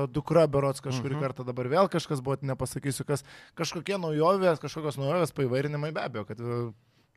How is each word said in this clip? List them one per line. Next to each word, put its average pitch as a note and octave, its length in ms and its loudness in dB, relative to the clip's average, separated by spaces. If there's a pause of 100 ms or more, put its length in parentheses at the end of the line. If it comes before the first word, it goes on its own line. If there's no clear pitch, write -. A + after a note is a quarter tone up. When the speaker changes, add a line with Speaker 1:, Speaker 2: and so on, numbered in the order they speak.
Speaker 1:
dukra D3+ 400 4
berods C#3 340 0
kažkurį C3 360 -4
Speaker 2:
Mhm. D3+ 60 -2
Speaker 1:
kartą, B2+ 220 -4
dabar B2 220 -4
vėl F3 220 6
kažkas D#3 320 -2
buvo, C3 200 -2
nepasakysiu C3+ 640 -4
kas, C#3+ 180 -2 (320)
kažkokie F3 420 -4
naujovės, E3+ 600 4
kažkokios D3+ 380 -6
naujovės, D3 360 0
paįvairinimai C#3+ 600 -2
be G3 80 -4
abejo, A2 260 -4
kad, G#2+ 120 -10
a, A#2+ 340 -4 (440)